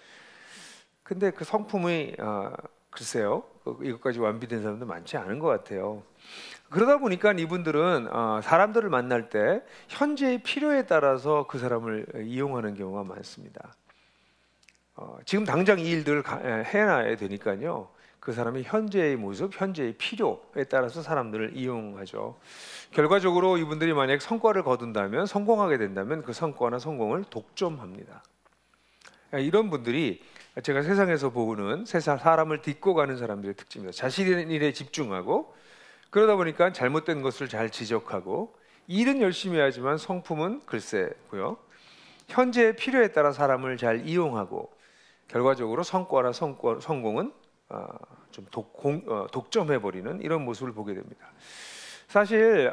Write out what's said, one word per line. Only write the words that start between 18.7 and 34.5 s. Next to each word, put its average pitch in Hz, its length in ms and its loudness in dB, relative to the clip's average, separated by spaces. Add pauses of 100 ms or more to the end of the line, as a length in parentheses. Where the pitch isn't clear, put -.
모습, 107 440 -6
현재의 160 340 -2
필요에 - 760 -4
따라서 131 320 0
사람들을 117 560 -4
이용하죠. 110 800 -8 (540)
결과적으로 180 640 4
이분들이 160 360 0
만약 139 280 2
성과를 220 420 2
거둔다면, 117 600 0
성공하게 202 540 2
된다면 104 420 -4
그 127 100 -8
성과나 123 460 -2
성공을 135 520 -2
독점합니다. 110 960 -8 (1080)
이런 170 360 2
분들이 123 520 -2 (400)
제가 139 220 2
세상에서 170 460 2
보는 113 560 -2
세상 151 320 0
사람을 160 440 2
딛고 165 320 0
가는 139 240 2
사람들의 101 380 -6
특징입니다. - 400 -14
자신의 175 580 0